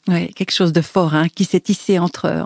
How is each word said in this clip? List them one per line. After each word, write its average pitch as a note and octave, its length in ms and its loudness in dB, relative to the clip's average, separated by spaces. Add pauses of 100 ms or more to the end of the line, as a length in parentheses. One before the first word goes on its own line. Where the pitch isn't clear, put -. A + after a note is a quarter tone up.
Ouais, F3 260 0
quelque - 200 -6
chose F3 180 2
de E3 80 4
fort, D#3+ 340 0
hein, D#3+ 140 2
qui - 160 -2
s'est F3 160 0
tissé G3 380 0
entre, F3 300 -2 (180)